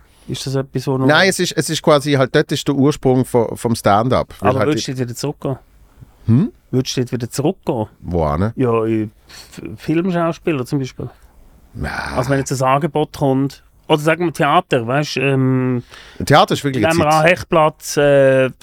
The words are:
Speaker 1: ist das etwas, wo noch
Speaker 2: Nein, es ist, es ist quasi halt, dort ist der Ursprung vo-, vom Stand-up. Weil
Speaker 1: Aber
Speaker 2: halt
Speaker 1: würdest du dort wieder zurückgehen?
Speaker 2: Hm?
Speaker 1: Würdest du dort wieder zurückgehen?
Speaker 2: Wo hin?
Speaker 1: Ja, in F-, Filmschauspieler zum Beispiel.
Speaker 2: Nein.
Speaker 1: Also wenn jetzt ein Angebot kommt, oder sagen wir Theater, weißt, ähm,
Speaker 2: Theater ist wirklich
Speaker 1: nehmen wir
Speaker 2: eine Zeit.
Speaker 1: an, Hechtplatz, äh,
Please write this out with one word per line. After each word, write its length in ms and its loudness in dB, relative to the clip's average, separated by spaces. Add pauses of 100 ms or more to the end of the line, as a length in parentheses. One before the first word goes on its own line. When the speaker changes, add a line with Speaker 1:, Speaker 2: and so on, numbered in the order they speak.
(280)
Speaker 1:
ist 180 -8
das 100 -4
etwas, 320 -6
wo 100 0
noch 100 0
Speaker 2:
Nein, 220 4
es 100 -2
ist, 140 -4
es 160 -2
ist 120 -4
quasi 320 2
halt, 220 2
dort 160 0
ist 160 -4
der 80 0
Ursprung 480 2
vo-, 320 -2
vom 200 -2
Stand-up. 640 0
Weil 80 0
Speaker 1:
Aber 100 0
Speaker 2:
halt 100 0
Speaker 1:
würdest 200 -2
du 20 -6
dort 160 -8
wieder 80 -14
zurückgehen? 420 -6 (680)
Speaker 2:
Hm? 240 2 (180)
Speaker 1:
Würdest 280 -2
du 40 0
dort 120 -6
wieder 160 -6
zurückgehen? 580 -4 (140)
Speaker 2:
Wo 300 0
hin? 240 0
Speaker 1:
Ja, 300 0
in 260 -2 (160)
F-, 340 -20 (160)
Filmschauspieler 880 -2
zum 140 -4
Beispiel. 300 -8 (640)
Speaker 2:
Nein. 180 -8 (260)
Speaker 1:
Also 120 -2
wenn 100 0
jetzt 120 -6
ein 160 -2
Angebot 500 0
kommt, 460 0 (240)
oder 120 4
sagen 260 0
wir 80 -2
Theater, 540 0
weißt, 300 -2
ähm, 640 0 (400)
Speaker 2:
Theater 300 4
ist 100 -4
wirklich 220 0
Speaker 1:
nehmen 140 2
wir 60 2
Speaker 2:
eine 60 2
Zeit. 120 4
Speaker 1:
an, 40 4
Hechtplatz, 720 0
äh, 520 4 (140)